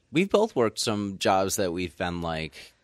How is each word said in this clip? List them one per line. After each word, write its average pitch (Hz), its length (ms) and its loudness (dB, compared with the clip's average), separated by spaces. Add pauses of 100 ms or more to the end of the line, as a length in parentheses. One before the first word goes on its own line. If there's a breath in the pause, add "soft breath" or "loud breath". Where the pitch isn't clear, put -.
(140)
We've 185 160 2
both 214 260 2
worked 113 240 2
some 101 380 -2
jobs 98 400 2
that 95 160 0
we've 90 240 -4
been 87 240 -4
like, 80 520 -8 (100)